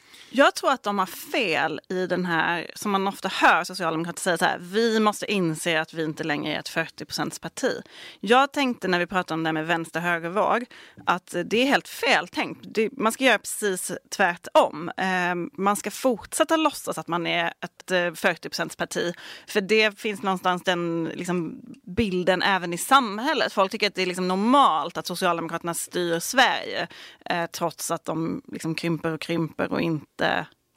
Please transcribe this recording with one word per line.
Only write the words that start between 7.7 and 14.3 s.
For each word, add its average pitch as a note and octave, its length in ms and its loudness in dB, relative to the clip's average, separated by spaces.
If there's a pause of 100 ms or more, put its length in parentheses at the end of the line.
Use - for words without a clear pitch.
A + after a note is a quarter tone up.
Jag B3+ 320 4
tänkte B3 360 -2
när F3+ 100 2
vi F3 80 0
pratade F3+ 280 -2
om D#3+ 80 -2
det D#3+ 60 0
här D#3+ 40 0
med D#3 140 -2
vänster-högervåg, E3+ 960 0 (420)
att - 280 -2 (100)
det G#3+ 180 2
är C4+ 40 4
helt A#3 220 2
fel F3+ 400 2
tänkt. G#3+ 320 -4 (140)
Det, A3+ 180 0
man A3 200 0
ska B3+ 120 -2
göra A3+ 140 6
precis - 540 -4 (240)
tvärtom. F3 800 2